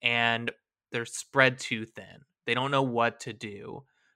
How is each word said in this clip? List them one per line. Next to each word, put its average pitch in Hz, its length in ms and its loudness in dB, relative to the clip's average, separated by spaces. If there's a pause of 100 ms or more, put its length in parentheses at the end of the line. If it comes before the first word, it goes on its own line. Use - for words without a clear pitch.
and 117 480 0 (420)
they're 117 140 -4
spread 131 520 2
too 110 280 -6
thin. - 340 -18 (240)
They 120 80 0
don't 131 180 0
know 139 120 4
what 117 380 0
to 120 120 -10
do. 107 520 -12 (320)